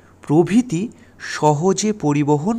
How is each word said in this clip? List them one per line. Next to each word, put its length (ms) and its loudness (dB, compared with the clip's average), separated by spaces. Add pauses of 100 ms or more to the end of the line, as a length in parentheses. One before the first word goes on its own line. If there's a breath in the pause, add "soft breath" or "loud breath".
(240 loud breath)
প্রভৃতি 580 2 (540 loud breath)
সহজে 580 0
পরিবহন 640 0